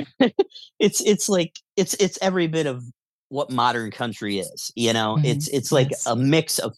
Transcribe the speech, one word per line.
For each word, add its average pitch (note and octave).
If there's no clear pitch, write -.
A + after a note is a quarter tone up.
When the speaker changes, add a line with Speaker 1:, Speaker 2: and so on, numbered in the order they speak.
Speaker 1:
<laughs> A#3
It's, -
it's G#3
like, F3
it's, F#3
it's G3
every F#3
bit D#3+
of B2
what C3+
modern A#2+
country G#2
is, -
you A#2
know? A2
Speaker 2:
Mm-hmm. D3+
Speaker 1:
It's, D3
it's C#3
like C3+
Speaker 2:
Yes. -
Speaker 1:
a A#2+
mix C#3
of -